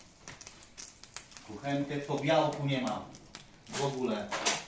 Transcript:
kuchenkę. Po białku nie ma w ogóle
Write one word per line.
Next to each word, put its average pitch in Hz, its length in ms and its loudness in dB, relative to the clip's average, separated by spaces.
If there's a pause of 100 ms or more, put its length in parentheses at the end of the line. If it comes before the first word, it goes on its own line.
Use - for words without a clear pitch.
(1500)
kuchenkę. 143 500 -2
Po 143 220 -2
białku 147 460 4
nie 135 160 2
ma - 200 0 (680)
w - 160 -2
ogóle 123 440 0 (400)